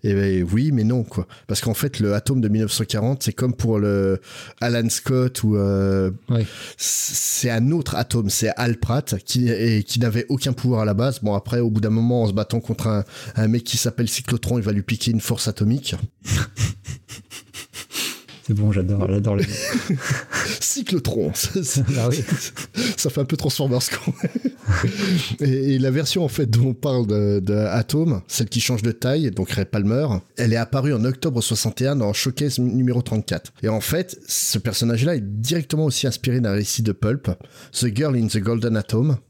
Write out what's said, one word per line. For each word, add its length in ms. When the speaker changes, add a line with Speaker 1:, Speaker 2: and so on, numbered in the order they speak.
Speaker 1:
Eh 100
ben, 380
oui, 200
mais 120
non, 200
quoi. 240
Parce 140
qu'en 140
fait, 260
le 140
Atome 260
de 80
mille 140
neuf 100
cent 140
quarante, 360
c'est 120
comme 200
pour 240
le 400
Alan 260
Scott 560
ou, 120
euh, 540
Speaker 2:
Oui. 100
Speaker 1:
c-, 400
c'est 320
un 220
autre 220
Atome, 360
c'est 260
Hal 220
Pratt, 460
qui, 260
et 340
qui 160
n'avait 300
aucun 240
pouvoir 260
à 60
la 80
base. 280
Bon, 120
après, 260
au 100
bout 120
d'un 80
moment, 320
en 40
se 60
battant 280
contre 260
un, 180
un 120
mec 140
qui 140
s'appelle 320
Cyclotron, 500
il 60
va 80
lui 100
piquer 280
une 100
force 260
atomique. 480
<laughs> 100
Speaker 2:
C'est 100
bon, 180
j'adore, 360
j'adore 280
le 80
Speaker 1:
<laughs> 640
Cyclotron, 720
ça, 300
ça, 200
Speaker 2:
Ah 140
oui. 80
Speaker 1:
ça 120
fait 120
un 40
peu 120
Transformers, 520
quoi. 320
<laughs> 680
Et, 340
et 40
la 140
version, 320
en 40
fait, 220
dont 200
on 40
parle 320
de, 340
de 140
Atom, 720
celle 220
qui 120
change 220
de 80
taille, 400
donc 200
Ray 140
Palmer, 420
elle 160
est 40
apparue 360
en 120
octobre 360
soixante 420
et 40
un 100
dans 160
Showcase 460
numéro 440
trente-quatre. 500
Et 60
en 120
fait, 460
ce 320
personnage-là 580
est 240
directement 440
aussi 240
inspiré 320
d'un 120
récit 300
de 100
Pulp, 380
The 220
Girl 220
in 100
the 120
Golden 380
Atom 420